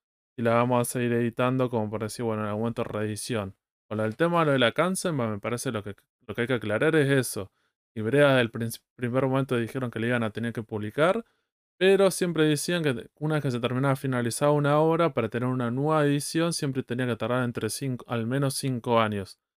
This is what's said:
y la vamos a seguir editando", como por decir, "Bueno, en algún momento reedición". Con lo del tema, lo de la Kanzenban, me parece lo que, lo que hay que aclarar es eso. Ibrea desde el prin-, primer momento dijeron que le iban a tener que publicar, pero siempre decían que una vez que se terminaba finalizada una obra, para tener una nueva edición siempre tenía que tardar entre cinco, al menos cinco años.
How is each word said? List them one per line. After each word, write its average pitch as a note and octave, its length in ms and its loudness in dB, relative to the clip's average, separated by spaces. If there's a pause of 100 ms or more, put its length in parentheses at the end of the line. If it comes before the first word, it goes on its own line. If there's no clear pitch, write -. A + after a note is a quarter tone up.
(380)
y B2 60 -4
la A#2 120 4
vamos B2 320 4
a - 40 -8
seguir A#2+ 220 0
editando", B2 560 0
como A2 200 -2
por A2 140 -6
decir, A2 220 -6
"Bueno, A2 180 -2
en G#2+ 60 -4
algún G#2+ 140 -2
momento A#2 200 -2
reedición". G#2+ 720 -4 (340)
Con G#2+ 80 -4
lo A2 60 0
del A2 120 -2
tema, E3+ 300 2
lo D3 80 2
de C3+ 60 2
la A#2+ 120 4
Kanzenban, D#3+ 600 -2
me G#2 80 -6
parece A#2+ 320 -6
lo G#2+ 120 -6
que, G2+ 120 -12 (320)
lo A2 80 -8
que A#2 60 -4
hay A#2+ 60 -2
que C3 60 0
aclarar A#2 420 0
es C#3+ 140 4
eso. B2 420 0 (440)
Ibrea C3 340 4
desde C3 120 4
el A2+ 100 0
prin-, A2+ 200 -6 (240)
primer B2 320 -2
momento C3+ 300 0
dijeron A#2+ 340 -4
que - 80 -8
le A2 80 -2
iban A#2+ 160 0
a A2 80 -2
tener A2+ 220 -6
que A#2 100 -6
publicar, C#3 640 -2 (520)
pero F#3+ 340 6
siempre E3 340 0
decían D#3+ 380 0
que C3 260 -2 (100)
una D#3 160 0
vez D3 80 0
que C#3 80 0
se A#2+ 80 -2
terminaba B2+ 380 0
finalizada B2+ 540 0
una D3 280 4
obra, D#3+ 340 2
para A2+ 160 0
tener B2 200 -2
una B2+ 220 -2
nueva D3 340 2
edición D#3+ 480 0
siempre C3+ 300 -2
tenía B2 240 -2
que A#2 100 0
tardar B2 260 0
entre A#2 260 -2
cinco, B2+ 380 -6
al A#2 200 -2
menos C3+ 260 0
cinco B2 480 0
años. G#2 380 -2 (200)